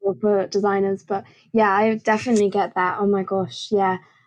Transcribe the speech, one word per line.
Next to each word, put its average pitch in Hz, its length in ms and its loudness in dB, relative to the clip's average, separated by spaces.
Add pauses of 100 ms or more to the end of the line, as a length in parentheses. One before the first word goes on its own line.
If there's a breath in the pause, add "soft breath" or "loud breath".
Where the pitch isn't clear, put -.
for, 196 200 -2
for 208 260 2
designers, 196 560 -2
but 196 220 -6 (280 soft breath)
yeah, 214 200 4
I 220 240 2
definitely 214 540 0
get 196 260 -2
that. 180 240 -2
Oh 202 60 0
my 196 180 2
gosh, 190 480 -6
yeah. 190 260 0 (280 soft breath)